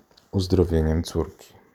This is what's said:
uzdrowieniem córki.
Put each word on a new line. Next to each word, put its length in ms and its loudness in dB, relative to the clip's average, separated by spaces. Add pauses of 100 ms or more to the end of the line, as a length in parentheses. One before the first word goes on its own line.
(320)
uzdrowieniem 720 2
córki. 500 -8 (220)